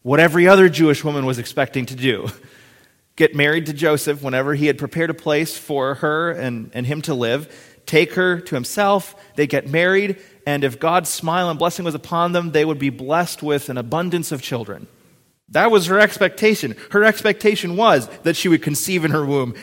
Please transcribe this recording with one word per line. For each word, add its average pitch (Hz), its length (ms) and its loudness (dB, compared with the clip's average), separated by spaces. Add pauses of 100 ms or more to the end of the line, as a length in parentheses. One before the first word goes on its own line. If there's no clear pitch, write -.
What 139 200 2
every 170 280 6
other 190 220 8
Jewish 151 340 2
woman 147 220 -2
was 127 120 -2
expecting 131 480 -4
to 127 80 -12
do. 123 340 -2 (440)
<laughs> - 440 -20
Get - 200 4
married 147 300 2
to 151 80 -8
Joseph 147 480 0
whenever 135 320 -2
he 147 120 0
had 135 120 0
prepared 165 320 -4
a 160 40 -4
place 156 420 -2
for 139 400 -4
her 156 360 -2
and, 120 420 -8
and 123 120 -6
him 147 160 -6
to 156 120 -4
live, 123 400 -4 (320)
take 160 280 2
her 180 260 0
to 170 140 -10
himself, 196 600 -2 (220)
they 147 100 2
get 139 220 -4
married, 190 480 0 (300)
and 143 180 -2
if 127 160 -4
God's 165 300 0
smile 175 380 -2
and 160 100 -4
blessing 170 260 -2
was 165 100 -4
upon 170 380 -2
them, 175 180 -2
they 151 140 2
would 156 140 -2
be 139 120 -2
blessed 143 520 -4
with 147 260 -2
an 127 100 -6
abundance 165 540 -4
of 131 100 -8
children. 104 460 -10 (640)
That 208 200 2
was 196 160 2
her 190 140 2
expectation. 208 720 0 (160)
Her 208 140 4
expectation 208 720 0
was 185 320 4 (160)
that 165 100 2
she 185 140 -2
would 165 140 4
conceive 160 420 -4
in 160 60 0
her 156 140 0
womb 135 380 -2